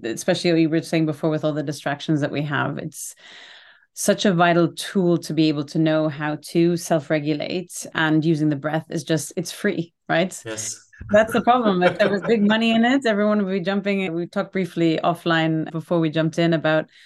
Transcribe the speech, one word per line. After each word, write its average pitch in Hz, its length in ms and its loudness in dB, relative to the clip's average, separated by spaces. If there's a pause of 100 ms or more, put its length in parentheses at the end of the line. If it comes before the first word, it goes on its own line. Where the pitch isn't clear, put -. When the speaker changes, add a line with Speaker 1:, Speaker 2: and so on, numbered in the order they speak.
Speaker 1:
especially 170 480 -2
what 165 100 4
you 160 80 4
were 165 120 0
saying 160 240 0
before 156 240 -2
with 156 160 -2
all 151 80 0
the 151 100 -4
distractions 143 580 -4
that 143 100 -2
we 139 100 -4
have, 143 380 -2
it's - 340 -12 (840)
such - 300 0
a 202 80 4
vital 170 400 4
tool 175 460 0
to 165 160 -6
be 156 140 4
able 147 140 -2
to 143 140 -6
know 156 320 2
how 151 320 -6
to 170 340 2
self-regulate, 156 1200 -4
and 156 320 2
using 151 240 2
the 151 60 0
breath 151 340 -4
is 160 140 -6
just, 160 340 -2
it's 175 140 -6
free, - 420 -4 (160)
right? 165 340 -2
Speaker 2:
Yes. - 400 -10 (280)
Speaker 1:
That's 220 200 4
the 226 100 0
problem. 214 420 2
If 175 160 2
there 208 100 4
was 196 140 -2
big 214 180 2
money 220 300 2
in 226 140 4
it, 262 200 2
everyone 208 400 2
would 185 60 -4
be 196 80 -2
jumping. 196 560 -2
We 175 100 -4
talked 190 260 -6
briefly 170 520 0
offline 160 680 0
before 165 280 -2
we 160 100 2
jumped 160 300 -2
in 170 140 4
about 156 360 0 (160)